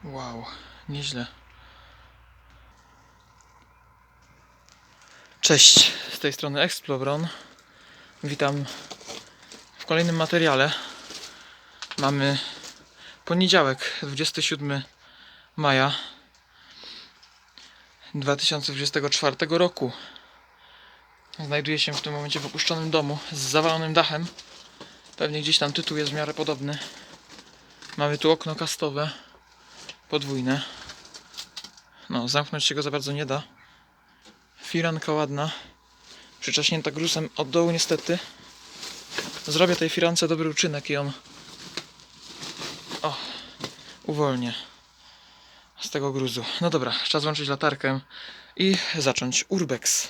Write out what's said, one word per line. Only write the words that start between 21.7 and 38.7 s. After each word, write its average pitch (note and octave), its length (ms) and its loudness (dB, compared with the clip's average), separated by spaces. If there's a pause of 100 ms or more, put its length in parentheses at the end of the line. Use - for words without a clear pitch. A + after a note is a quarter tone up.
się D3 140 2
w C#3 80 -4
tym D3+ 120 -6
momencie D3 260 -4
w C#3 60 -6
opuszczonym D#3+ 460 -2
domu D3 280 2 (120)
z D3 80 -8
zawalonym D#3+ 540 2
dachem. E3 340 2 (880)
Pewnie D3+ 240 -2
gdzieś D3+ 160 2
tam C#3+ 160 0
tytuł D#3 240 -4
jest D3 140 -2
w D3 40 -6
miarę D3+ 180 -2
podobny. D3 460 -4 (1160)
Mamy D3 200 0
tu D#3 140 4
okno D#3+ 240 2
kastowe, D3+ 560 -4 (1000)
podwójne. C#3 520 0 (1500)
No, A#2+ 180 -4
zamknąć D3 380 0
się C#3 100 2
go D3 60 -2
za C#3+ 100 -2
bardzo C#3 200 -4
nie C#3+ 140 -4
da. C3+ 180 -2 (1160)
Firanka D#3+ 500 -2
ładna, D3+ 400 0 (880)
przyczaśnięta D3+ 520 0
gruzem D#3 460 -2
od C#3+ 120 -2
dołu E3+ 220 4
niestety. E3 480 0 (1300)